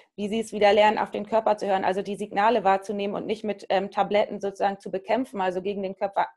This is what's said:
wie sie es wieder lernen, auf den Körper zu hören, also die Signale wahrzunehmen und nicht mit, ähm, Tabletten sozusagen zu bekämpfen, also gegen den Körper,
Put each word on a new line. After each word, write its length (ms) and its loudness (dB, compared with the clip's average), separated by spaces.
wie 140 -6
sie 100 -2
es 140 -6
wieder 180 6
lernen, 260 6
auf 140 -2
den 140 -6
Körper 320 2
zu 100 -4
hören, 160 0
also 180 0
die 140 -6
Signale 480 0
wahrzunehmen 520 0
und 100 -6
nicht 180 -4
mit, 260 -6
ähm, 220 0
Tabletten 480 0
sozusagen 400 -2
zu 100 -14
bekämpfen, 520 -2
also 200 -2
gegen 220 -4
den 140 -6
Körper, 400 -2